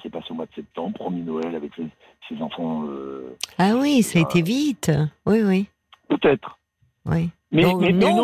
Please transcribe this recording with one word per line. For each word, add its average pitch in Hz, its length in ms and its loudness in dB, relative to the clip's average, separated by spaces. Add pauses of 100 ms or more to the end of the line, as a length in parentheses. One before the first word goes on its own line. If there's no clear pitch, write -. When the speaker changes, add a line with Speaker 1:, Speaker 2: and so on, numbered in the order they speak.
Speaker 1:
s'est 82 80 -12
passé 78 200 -12
au 85 40 -12
mois 80 120 -8
de - 80 -16
septembre, - 400 -10
premier 90 280 -6
Noël 82 320 -6
avec 73 240 -10
les, 82 80 -6 (420)
ses - 140 -10
enfants, 80 460 -6
euh, 67 480 -12 (220)
Speaker 2:
Ah 190 180 4
oui, 277 260 4
ça - 160 0
a 165 40 6
Speaker 1:
ben, 151 60 0
Speaker 2:
été 175 140 2
vite. 240 500 0 (340)
Oui, 214 180 4
oui. 196 220 2 (420)
Speaker 1:
Peut-être. - 500 2 (480)
Speaker 2:
Oui. 165 240 0 (220)
Speaker 1:
Mais, 160 100 4
Speaker 2:
Non, 185 160 4
Speaker 1:
mais, 180 140 4
mais 185 120 4
Speaker 2:
non, 196 60 4
Speaker 1:
une - 60 4
Speaker 2:
mais - 80 4